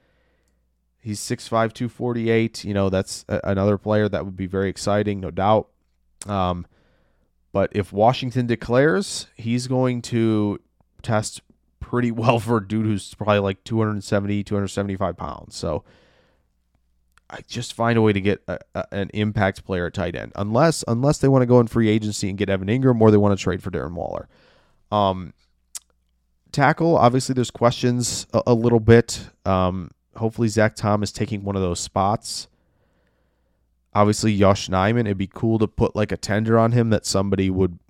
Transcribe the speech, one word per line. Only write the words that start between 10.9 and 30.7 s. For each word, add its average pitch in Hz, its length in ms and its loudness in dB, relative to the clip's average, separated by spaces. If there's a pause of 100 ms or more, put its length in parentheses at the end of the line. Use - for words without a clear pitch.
test 107 380 -4 (400)
pretty 120 320 -2
well 117 260 2
for 113 200 0
a 98 100 -6
dude 110 180 -2
who's 104 280 -4
probably, 104 260 2
like, 98 240 -4
two 113 140 -4
hundred 107 260 -2
seventy, 101 400 -2
two 107 100 -6
hundred 101 140 -2
seventy-five 98 480 -4
pounds. - 400 -14
So 80 260 -6 (1500)
I - 200 -16
just - 240 -10
find 117 260 0
a 110 40 4
way 110 100 4
to 98 80 0
get 98 260 -2
a, 92 120 -8 (180)
a, 95 160 -6
an 98 220 -6
impact 104 500 -2
player 90 220 -4
at - 80 -8
tight 87 200 -4
end, 57 220 -12
unless, 117 500 0
unless 127 320 0
they 135 100 2
wanna 131 180 4
go 123 120 6
in 117 80 4
free 113 220 0
agency 107 400 0
and 98 80 -6
get 98 140 -2
Evan 95 180 -2
Ingram 127 320 2
or 110 100 8
they 104 60 8
wanna 101 200 4
trade 92 260 -4
for 98 80 -8
Darren 82 240 -6
Waller. 50 340 -10 (640)
Um, 92 400 0 (1200)
tackle, 160 440 2
obviously 127 360 2
there's 123 180 -2
questions 123 840 0
a, 117 160 2
a 123 60 6
little 117 260 4
bit. 117 480 4 (160)
Um, 92 460 0 (260)
hopefully 113 320 -2
Zach 107 280 2